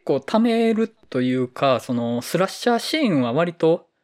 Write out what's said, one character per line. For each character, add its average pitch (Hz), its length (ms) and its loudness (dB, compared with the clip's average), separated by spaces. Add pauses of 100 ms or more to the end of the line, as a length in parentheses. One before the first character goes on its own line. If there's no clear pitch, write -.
構 143 120 0
貯 170 220 -2
め 226 340 2
る 220 160 -2 (220)
と 131 100 -2
い 127 140 0
う 127 140 -2
か、 131 320 0
そ - 140 -6
の、 120 280 -2
ス - 160 -2
ラ 190 80 0
ッ - 40 -4
シ - 200 -4
ャ 233 60 4
ー - 20 0
シ 311 220 -4
ー 196 180 2
ン 127 40 2
は 117 100 -2
割 165 200 0
と 165 360 2 (160)